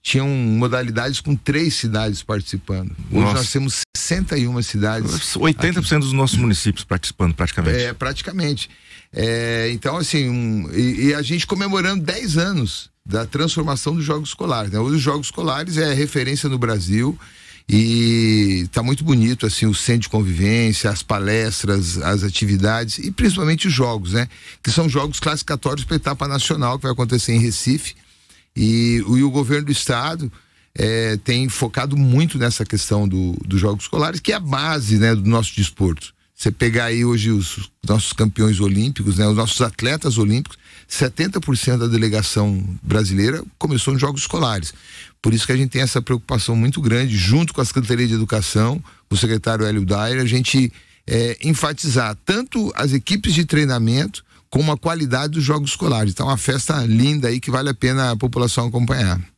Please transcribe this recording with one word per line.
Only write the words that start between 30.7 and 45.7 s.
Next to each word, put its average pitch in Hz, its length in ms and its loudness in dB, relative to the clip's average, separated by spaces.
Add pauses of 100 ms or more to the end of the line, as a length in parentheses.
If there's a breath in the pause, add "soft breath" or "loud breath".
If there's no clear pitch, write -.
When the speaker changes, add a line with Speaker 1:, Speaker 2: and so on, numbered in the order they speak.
Speaker 1:
é, 110 420 0
tem 123 300 0
focado 131 480 -2
muito 139 420 4
nessa 117 280 0
questão 104 420 0
do, 92 280 0 (100)
dos 95 140 0
Jogos 104 260 0
Escolares, 156 340 -2
que 208 140 -2
é - 20 0
a 208 40 -6
base, 139 580 0
né, 113 180 6
do 101 140 2
nosso 113 260 2
desporto. 90 580 -2 (220)
Você - 160 0
pegar 117 340 0
aí 117 200 0
hoje 117 240 2
os 98 400 -2 (180)
nossos 104 240 2
campeões 110 480 2
olímpicos, 101 580 0
né, 104 100 4
os 107 80 4
nossos 113 260 0
atletas 123 560 -2
olímpicos, 110 400 0 (300 loud breath)
setenta 170 520 -2
por 143 160 0
cento 120 260 0
da 117 60 0
delegação 107 760 2 (200)
brasileira 104 600 0 (140)
começou 135 360 0
nos 131 80 2
Jogos 139 200 -2
Escolares. 110 520 -2 (480 loud breath)
Por 110 120 2
isso 113 120 0
que - 60 -2
a 127 60 4
gente 131 120 2
tem 127 120 -2